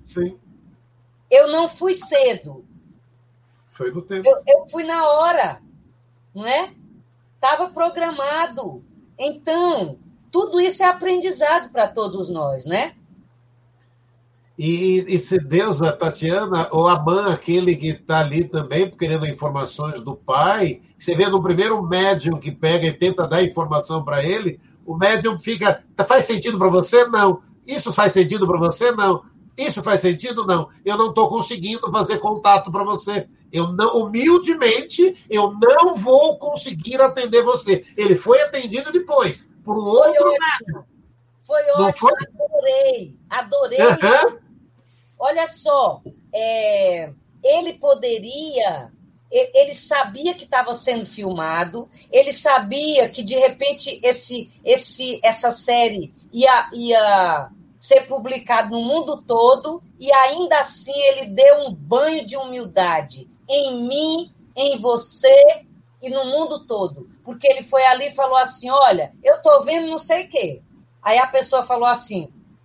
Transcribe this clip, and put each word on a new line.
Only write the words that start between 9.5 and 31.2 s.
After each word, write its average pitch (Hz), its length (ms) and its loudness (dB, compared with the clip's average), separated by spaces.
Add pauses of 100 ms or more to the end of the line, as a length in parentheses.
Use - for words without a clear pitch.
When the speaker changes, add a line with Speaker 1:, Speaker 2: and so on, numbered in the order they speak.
Speaker 2:
tudo 370 300 0
isso 370 220 -2
é 370 40 4
aprendizado 359 840 -2
pra 226 180 0
todos 196 420 -8
nós, 139 340 -6
né? 208 300 -4 (1600)
Speaker 1:
E, 180 420 0
e, 185 160 -2
e - 20 0
se 185 200 -2
Deus, 160 440 -2
a 160 100 2
Tatiana, 165 800 -4
ou 165 160 2
a 175 140 2
mãe, 190 300 0
aquele 175 440 0
que 151 160 -6
tá 156 280 -2
ali 156 280 -2
também 156 420 -4
querendo 156 360 -4
informações 143 760 -8
do 131 160 -12
pai, - 640 -2 (160)
você - 180 -6
vê 190 140 0
no 190 140 0
primeiro 190 400 0
médium 175 560 -2
que 151 120 -12
pega 165 360 -2
e 156 60 -2
tenta 180 360 -2
dar 170 140 0
informação 156 600 -4
pra 143 220 -4
ele, 185 340 -4 (280)
o 165 100 -10
médium 196 420 0
fica, 208 460 -4 (100)
"Tá, 196 100 -2
faz 262 200 2
sentido 220 340 -4
pra 185 100 2
você? 180 380 4
Não. 202 360 0 (240)
Isso 254 260 -8
faz 202 200 2
sentido 190 340 0
pra 175 120 0
você? 170 340 0
Não. 196 320 0 (340)
Isso 262 240 -6
faz 202 180 0
sentido? 214 460 -4
Não. 170 220 -2 (160)
Eu 208 120 -4
não 220 160 0
tô 214 160 2